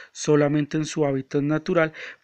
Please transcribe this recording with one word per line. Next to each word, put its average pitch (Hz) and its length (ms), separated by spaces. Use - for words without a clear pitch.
solamente 147 680
en 156 60
su 151 220
hábitat 139 360
natural, 156 500